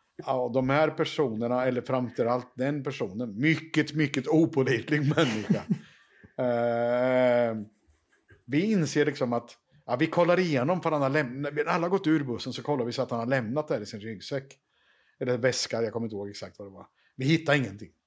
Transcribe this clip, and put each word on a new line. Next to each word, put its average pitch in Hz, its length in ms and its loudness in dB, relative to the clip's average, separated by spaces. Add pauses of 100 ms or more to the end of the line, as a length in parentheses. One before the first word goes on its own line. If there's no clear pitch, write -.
(160)
ja, 127 380 -2
de 131 160 2
här 151 200 4
personerna, 127 760 0
eller 123 180 0
framförallt 123 760 -2
den 139 280 -2
personen, 113 560 -6
mycket, 151 540 0
mycket 143 340 0
opålitlig 147 720 2 (160)
människa. 120 500 0
<laughs> 214 60 0 (680)
Eh, 120 1160 2 (880)
vi 165 260 0
inser 147 340 2
liksom 143 260 0
att, - 240 -4 (300)
ja, 120 100 -2
vi 156 100 2
kollar 175 320 4
igenom 160 440 2
för 165 80 0
han 147 120 0
har 135 80 2
läm-, 139 300 -2
när 147 240 -2
alla 170 200 0
har 180 60 -2
gått 190 160 0
ur 156 180 2
bussen 123 280 -6
så 120 100 -10
kollar 135 220 -2
vi 120 80 -4
så 131 100 -4
att 120 80 -6
han 117 80 -4
har 117 80 -4
lämnat 131 420 -2
där 135 120 -2
i 104 60 -12
sin 107 140 -12
ryggsäck. 113 580 -10 (640)
Eller 123 180 0
väska, 120 440 0
jag 113 100 -2
kommer 117 140 -4
inte 110 100 -8
ihåg 101 140 -8
exakt 98 280 -14
vad 101 100 -14
det 95 40 -20
var. 92 140 -20 (300)
Vi 135 80 -6
hittar 156 300 2
ingenting. 107 360 -2 (160)